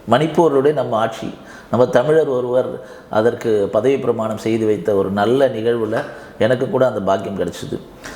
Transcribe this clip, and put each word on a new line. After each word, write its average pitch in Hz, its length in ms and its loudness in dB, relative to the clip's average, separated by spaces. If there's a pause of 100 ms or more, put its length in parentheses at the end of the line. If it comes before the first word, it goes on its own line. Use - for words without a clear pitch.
(120)
மணிப்பூருடைய 151 640 2
நம்ம 123 240 -2
ஆட்சி, - 360 -4 (380)
நம்ம 120 140 4
தமிழர் 139 420 2
ஒருவர் 123 520 -2 (300)
அதற்கு 110 640 0
பதவி 123 280 2
பிரமாணம் 113 380 -4
செய்து 113 280 -2
வைத்த 104 300 0
ஒரு 95 160 0
நல்ல 117 360 2
நிகழ்வுல 113 560 -2 (360)
எனக்கு 120 300 0
கூட 127 180 2
அந்த 107 120 -2
பாக்கியம் 98 400 -2
கிடைச்சிது. - 400 -8 (360)